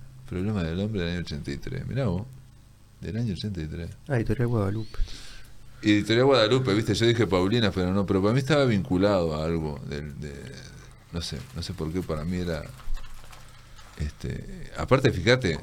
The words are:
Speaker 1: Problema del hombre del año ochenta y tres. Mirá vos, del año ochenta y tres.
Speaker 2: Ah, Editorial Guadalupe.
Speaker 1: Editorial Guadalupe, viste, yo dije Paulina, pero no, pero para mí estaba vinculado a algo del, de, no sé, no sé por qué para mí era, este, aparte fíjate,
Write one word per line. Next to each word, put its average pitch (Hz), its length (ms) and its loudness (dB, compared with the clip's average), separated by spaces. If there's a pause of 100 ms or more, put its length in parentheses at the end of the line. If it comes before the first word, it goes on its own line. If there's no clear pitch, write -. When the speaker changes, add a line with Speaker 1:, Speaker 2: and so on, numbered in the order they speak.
(280)
Speaker 1:
Problema 92 360 -2
del 82 160 -2
hombre 104 220 -2
del 85 80 -2
año 87 100 -2
ochenta 76 320 -6
y 69 60 -6
tres. - 280 -6
Mirá 127 200 -2
vos, 95 200 -2 (760)
del 92 180 -8
año 113 160 -2
ochenta 95 260 -6
y 78 60 -4
tres. 85 240 -8 (180)
Speaker 2:
Ah, 139 80 0
Editorial 113 320 0
Guadalupe. 107 500 -2 (840)
Speaker 1:
Editorial 107 440 6
Guadalupe, 123 480 4
viste, 107 200 2
yo 113 120 4
dije 113 220 6
Paulina, 98 440 4
pero 92 200 2
no, 98 140 2
pero 95 160 4
para 104 100 4
mí 127 80 4
estaba 139 240 4
vinculado 92 760 4
a 78 40 -2
algo 78 440 -2
del, 73 320 -8
de, 73 120 -8 (800)
no 85 80 -4
sé, 76 180 -6 (180)
no 82 60 -6
sé - 120 -6
por 80 180 -4
qué 90 100 -2
para 78 220 -4
mí 90 120 -2
era, 85 260 -2 (1400)
este, - 800 -8
aparte 131 320 4
fíjate, 98 520 2